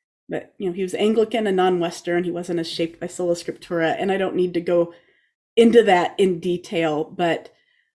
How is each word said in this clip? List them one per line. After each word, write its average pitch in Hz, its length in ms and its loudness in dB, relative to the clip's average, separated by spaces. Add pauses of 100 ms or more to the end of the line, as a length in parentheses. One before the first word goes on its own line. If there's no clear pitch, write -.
(300)
But, - 280 -10
you 202 100 -6
know, 170 60 -4
he 190 100 -6
was 185 100 -8
Anglican 214 540 0
and 190 100 0
non-Western. 180 680 0
He 180 60 -6
wasn't 175 300 -6
as 165 100 -6
shaped 165 300 -6
by 170 80 -8
sola 175 260 -2
scriptura. 165 640 -4
And 190 140 -2
I 196 60 0
don't 190 180 -2
need 180 180 0
to 170 80 -2
go 170 320 0 (640)
into 233 280 8
that 180 360 2
in 190 200 2
detail, 165 680 -2
but, 170 460 -4 (440)